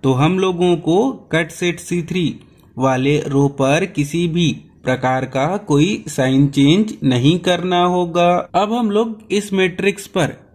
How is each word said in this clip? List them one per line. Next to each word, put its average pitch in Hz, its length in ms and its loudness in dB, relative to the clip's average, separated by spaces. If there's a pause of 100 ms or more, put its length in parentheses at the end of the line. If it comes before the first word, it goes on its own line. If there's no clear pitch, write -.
तो 135 120 2
हम 160 240 2
लोगों 180 400 0
को 196 320 0 (220)
कट 160 200 -2
सेट 175 280 -4
सी 175 240 -4
थ्री 175 200 -2 (540)
वाले 131 420 2
रो 139 260 0 (100)
पर 147 300 0
किसी 170 420 -2
भी 160 220 0 (340)
प्रकार 127 420 -2
का 135 200 -2 (120)
कोई 175 500 0
साइन 135 400 2
चेंज 151 560 2
नहीं 135 360 2
करना 175 440 0
होगा। 175 460 2 (240)
अब 214 180 0
हम 233 180 0
लोग 220 280 -2 (140)
इस 202 200 -2
मैट्रिक्स 190 560 0
पर 139 280 -2 (180)